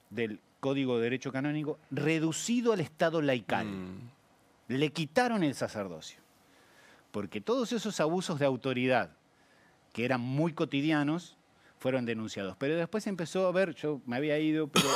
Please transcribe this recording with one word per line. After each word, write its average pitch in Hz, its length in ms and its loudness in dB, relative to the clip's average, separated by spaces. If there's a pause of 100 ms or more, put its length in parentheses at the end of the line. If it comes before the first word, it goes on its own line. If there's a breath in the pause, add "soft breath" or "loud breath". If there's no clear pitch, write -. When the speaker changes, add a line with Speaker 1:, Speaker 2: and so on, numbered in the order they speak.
(120)
Speaker 1:
del 107 280 -2 (240)
Código 135 320 2
de 117 80 2
Derecho 131 300 -2
Canónico, 147 440 -2 (140)
reducido 160 800 2
al 202 80 2
estado 165 420 0
laical. 113 460 0
Speaker 2:
Mm. 98 420 -8 (600)
Speaker 1:
Le 135 240 0
quitaron 220 500 2
el 135 120 0
sacerdocio. 98 640 -8 (880 loud breath)
Porque 208 300 -6
todos 240 320 0
esos 214 260 -4
abusos 165 400 0
de 143 60 4
autoridad, 127 640 2 (800 soft breath)
que 117 140 -2
eran 123 160 0
muy 143 320 0
cotidianos, 151 840 0 (440 soft breath)
fueron 127 260 0
denunciados. 107 500 -4
Pero 151 220 0
después 185 300 -2
empezó 185 380 -2
a 180 40 4
haber, 180 260 2
yo 151 300 -2
me 120 100 -4
había 147 240 2
ido, 156 300 2
pero - 260 4